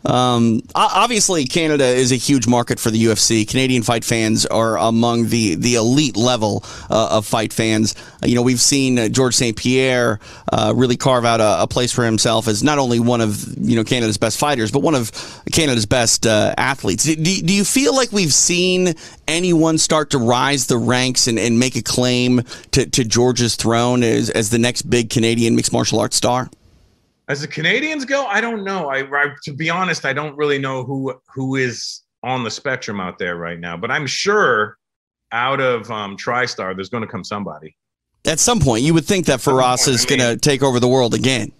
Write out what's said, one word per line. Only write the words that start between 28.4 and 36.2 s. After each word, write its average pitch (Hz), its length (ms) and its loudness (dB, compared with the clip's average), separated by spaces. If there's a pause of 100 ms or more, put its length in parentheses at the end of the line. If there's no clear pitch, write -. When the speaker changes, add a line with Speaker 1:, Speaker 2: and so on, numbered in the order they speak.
Speaker 2:
don't 226 240 -6
know. 190 240 -4
I, 135 140 -4
I, 143 240 -2 (180)
to 151 80 -10
be 160 180 -6
honest, 175 340 -4
I 135 80 -2
don't 147 240 -8
really 147 220 -2
know 135 240 -6
who, 135 320 -6 (180)
who 131 220 -6
is 123 460 -4 (240)
on 127 180 -4
the 110 80 -6
spectrum 123 480 -8
out 90 220 -10
there 87 160 -4
right 85 240 -10
now. 85 160 -10
But 104 160 -6
I'm 147 120 -4
sure 131 720 0 (540)
out 127 300 -2
of, 120 320 -2
um, 101 240 -8
TriStar, 120 580 -4